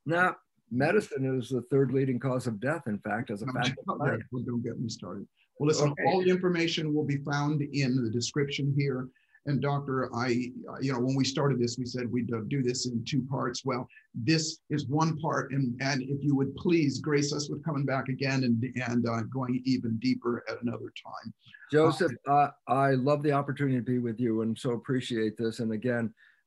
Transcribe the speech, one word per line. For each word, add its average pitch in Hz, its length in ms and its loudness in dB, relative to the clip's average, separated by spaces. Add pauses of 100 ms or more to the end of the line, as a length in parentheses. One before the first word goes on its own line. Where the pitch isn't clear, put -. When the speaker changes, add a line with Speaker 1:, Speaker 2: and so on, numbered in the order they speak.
Speaker 1:
"Nah, 170 300 2 (360)
medicine 143 540 2 (120)
is 117 120 -4
the 127 140 -2
third 135 280 2
leading 131 280 0
cause 127 280 -2
of 104 140 -4
death, 151 260 -2
in 104 120 -2
fact, 107 300 -4
as 104 120 -6
a 113 60 -6
Speaker 2:
No, 127 60 -6
Speaker 1:
fact 123 240 0
of - 100 -14
Speaker 2:
don't - 120 -4
Speaker 1:
life." 120 200 0 (120)
Speaker 2:
get, 120 140 -6
don't 120 180 -4
get 117 160 -6
me 117 80 -4
started. 98 400 -10 (320)
Well, 147 80 0
listen, 147 220 4
Speaker 1:
Okay. 170 180 -4
Speaker 2:
all 185 160 4
the 180 60 4
information 165 640 2
will 151 120 2
be 143 120 0
found 147 440 0
in 135 400 0
the 113 80 0
description 139 680 -2
here. 131 320 -2 (380)
And 139 120 0
Doctor, 143 560 -2
I, 123 120 -2 (540)
you 135 120 0
know, 120 60 -2
when 131 160 2
we 131 100 4
started 139 340 2
this, 120 200 0
we 123 80 -2
said 127 240 -4
we'd, 120 200 0
uh, 113 160 -2
do 139 140 0
this 127 240 0
in 117 180 -2
two 127 200 0
parts. 127 420 -4
Well, 127 240 -4 (240)
this 156 460 0 (100)
is 147 180 -2
one 156 300 2
part. 135 340 -2
And, 131 300 0
and 135 220 0
if 143 200 -4
you 143 120 4
would 135 200 2
please 165 440 2
grace 147 340 2
us 147 160 -4
with 147 160 -6
coming 143 180 0
back 131 240 -2
again 135 360 0
and, 117 200 4 (240)
and, 120 200 2
uh, 113 160 0
going 123 420 -2
even 120 320 0
deeper 120 500 0
at 113 140 -6
another 117 320 -6 (100)
time. - 300 -14 (380)
Speaker 1:
Joseph, 160 400 4 (160)
Speaker 2:
Uh, 143 40 2
Speaker 1:
uh, 143 200 6 (160)
I 135 240 4
love 143 320 2
the 151 80 4
opportunity 139 460 2
to 120 40 0
be 127 160 0
with 117 220 -2
you 113 220 2
and 113 140 0
so 123 180 -2
appreciate 117 640 -2
this. 113 220 -2
And 113 120 -2
again, 117 420 -2 (340)